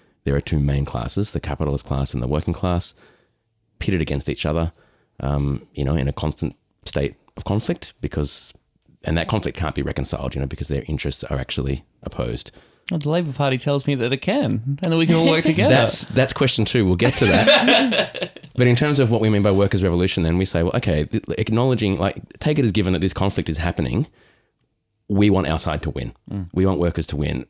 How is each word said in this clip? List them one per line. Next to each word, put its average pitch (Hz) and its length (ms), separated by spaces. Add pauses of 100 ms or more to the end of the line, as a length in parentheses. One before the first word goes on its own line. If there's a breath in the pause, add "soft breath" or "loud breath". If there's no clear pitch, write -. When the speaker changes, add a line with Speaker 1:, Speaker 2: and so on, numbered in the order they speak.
(240 soft breath)
Speaker 1:
there 69 100
are 71 60
two - 180
main 71 260
classes, 71 480
the - 80
capitalist 71 440
class 67 300
and 60 80
the 62 60
working 82 260
class, 87 400 (840 soft breath)
pitted 95 220
against 71 280
each 69 180
other, 82 260 (480 soft breath)
um, 69 540
you 71 100
know, 69 100
in 69 140
a 69 40
constant - 420 (300)
state - 300 (220)
of - 80
conflict, - 560
because, - 520 (520)
and 80 120
that 82 120
conflict - 280
can't 78 180
be 71 80
reconciled, 69 520
you 67 60
know, 69 60
because 73 220
their 69 200
interests 71 360
are 67 140
actually 67 460 (180)
opposed. - 480 (400 soft breath)
Speaker 2:
Well, 170 80
the 143 120
Labor 160 220
Party 135 260
tells 143 280
me 143 100
that 123 160
it 135 100
can, 139 600
and 170 100
that 165 40
we 165 100
can 165 100
all 165 100
work 160 180
Speaker 1:
<laughs> 160 80
Speaker 2:
together. 180 220
Speaker 1:
That's, 123 320
that's 127 260
question 127 320
two. 110 220
We'll 92 100
get 120 180
to 117 120
that. - 1080
Speaker 2:
<laughs> - 100 (120)
Speaker 1:
But 123 100
in 120 80
terms 147 240
of 120 140
what 113 80
we 110 100
mean 101 120
by 101 100
workers' 98 320
revolution, 90 400
then 82 120
we 95 80
say, 85 200
well, 87 100
okay, 82 300
th-, - 180 (160)
acknowledging, 110 580
like, 92 200 (240)
take 151 180
it 131 60
as 104 80
given 92 200
that 87 60
this 92 140
conflict 95 360
is 80 80
happening, 80 520 (1000 soft breath)
we 101 220
want 92 180
our 80 100
side 76 240
to 76 80
win. 62 240 (160)
Speaker 2:
Mm. 95 220
Speaker 1:
We 95 140
want 95 120
workers 82 300
to - 80
win. 71 340